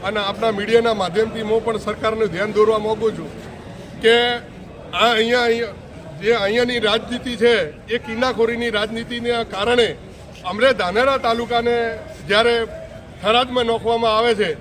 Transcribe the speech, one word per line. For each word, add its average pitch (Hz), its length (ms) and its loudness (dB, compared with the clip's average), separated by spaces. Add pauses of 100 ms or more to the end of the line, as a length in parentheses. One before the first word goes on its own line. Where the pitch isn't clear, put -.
અને 208 180 -2
આપના 202 300 0
મીડિયાના 220 500 4
માધ્યમથી 220 480 0
હું 220 140 2
પણ 220 220 -2
સરકારનું 220 480 0
ધ્યાન 196 240 -2
દોરવા 214 220 6
માંગુ 214 320 0
છું 165 180 -8 (720)
કે 226 140 6 (800)
આ 208 180 4
અહીંયા, 233 340 2
અહીંયા 233 280 0 (480)
જે 220 140 2
અહીંયાની 233 440 2
રાજનીતિ 226 580 -2
છે 233 160 6 (340)
એ 233 120 -2
કિન્નાખોરીની 233 760 -2
રાજનીતિના 233 680 -4
કારણે 220 420 2 (560)
અમરે 208 300 2
ધાનેરા 214 460 2
તાલુકાને 233 560 0 (520)
જ્યારે 233 280 4 (680)
થરાદમાં 247 460 2
નોખવામાં 226 500 0
આવે 233 180 4
છે 190 140 0 (120)